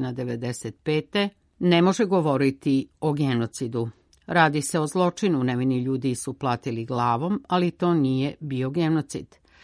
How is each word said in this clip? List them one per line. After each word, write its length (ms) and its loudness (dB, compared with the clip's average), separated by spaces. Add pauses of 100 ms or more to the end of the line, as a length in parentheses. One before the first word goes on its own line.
(140)
devedeset 720 -6
pete 460 -2 (300)
ne 220 4
može 240 4
govoriti 840 2 (140)
o 120 0
genocidu. 760 -2 (380)
Radi 340 2
se 180 -2
o 80 0
zločinu, 560 0
nevini 360 0
ljudi 360 -2
su 180 -8
platili 520 -4
glavom, 600 -2
ali 240 2
to 220 0
nije 460 0
bio 300 -4
genocid. 640 -2 (280)